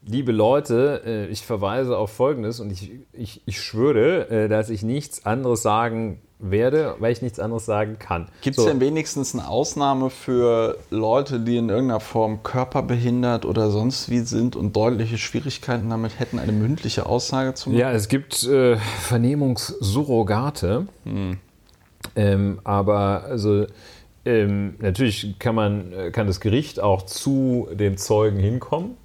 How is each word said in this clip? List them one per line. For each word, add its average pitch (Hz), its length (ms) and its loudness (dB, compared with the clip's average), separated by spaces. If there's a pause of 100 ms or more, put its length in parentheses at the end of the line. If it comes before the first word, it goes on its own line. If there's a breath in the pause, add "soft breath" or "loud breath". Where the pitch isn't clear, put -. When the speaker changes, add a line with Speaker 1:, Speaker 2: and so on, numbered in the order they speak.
Speaker 1:
liebe 123 220 0
Leute, 123 720 2
äh, 110 220 -4
ich 104 180 -10
verweise 117 520 -2
auf 101 140 -2
Folgendes 123 480 -2
und 104 120 -8
ich, 95 200 -12 (220)
ich, - 320 -14
ich - 160 -8
schwöre, 131 680 2
äh, 107 200 2
dass 107 220 0
ich 104 100 -6
nichts 131 440 -6
anderes 120 360 0
sagen 113 600 0 (180)
werde, 117 600 2
weil 113 120 2
ich 120 120 -2
nichts 120 160 -6
anderes 110 260 -4
sagen 107 320 -2
kann. 85 300 -4 (140)
Speaker 2:
Gibt's 135 200 0
Speaker 1:
So. 110 60 6
Speaker 2:
denn 139 120 2
wenigstens 147 540 0
eine 107 160 -8
Ausnahme 131 600 0
für 120 680 2 (140)
Leute, 123 480 0
die 117 180 0
in 117 120 0
irgendeiner 113 300 0
Form 110 440 -2
körperbehindert 123 1000 0
oder 107 280 2
sonst 110 400 -2
wie 120 80 2
sind 120 360 0
und 101 200 -2
deutliche 113 420 2
Schwierigkeiten 120 720 -4
damit 113 300 -4
hätten, 127 180 -4
eine 85 140 -2
mündliche 110 560 0
Aussage 131 480 -2
zu - 160 -6
machen? 117 80 4
Speaker 1:
Ja, 127 120 2
es 107 160 0
gibt, - 360 -2
äh, 123 340 6
Vernehmungssurrogate. 120 2000 0 (200)
Speaker 2:
Hm. 98 320 -4 (760)
Speaker 1:
Ähm, 101 480 2
aber 101 640 2
also, 104 380 2 (600 loud breath)
ähm, 101 540 2
natürlich 101 600 0
kann 113 160 0
man, 104 360 0
äh, 90 200 -6
kann 107 160 0
das 92 120 0
Gericht 120 400 0
auch 95 220 4
zu 131 720 0
dem 98 240 2
Zeugen 107 400 2
hinkommen. 127 680 0